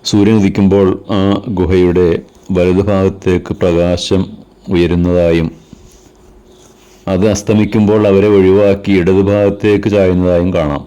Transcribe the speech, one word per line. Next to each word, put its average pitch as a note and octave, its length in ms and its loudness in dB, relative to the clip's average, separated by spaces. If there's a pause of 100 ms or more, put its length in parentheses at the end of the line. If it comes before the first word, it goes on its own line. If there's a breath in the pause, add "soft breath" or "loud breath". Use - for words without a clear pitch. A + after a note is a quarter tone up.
സൂര്യൻ G#2+ 320 2
ഉദിക്കുമ്പോൾ G2 480 2 (300)
ആ - 20 -2 (380)
ഗുഹയുടെ F2+ 500 2 (480)
വലതുഭാഗത്തേക്ക് F#2+ 1040 -2
പ്രകാശം F2+ 640 -2 (500)
ഉയരുന്നതായും F2 760 0 (1600 loud breath)
അത് F#2 120 0 (100)
അസ്തമിക്കുമ്പോൾ G#2+ 760 0
അവരെ G2 260 4
ഒഴിവാക്കി G2 640 2
ഇടതുഭാഗത്തേക്ക് G2+ 960 0
ചായുന്നതായും F2+ 600 0
കാണാം. D2 300 -4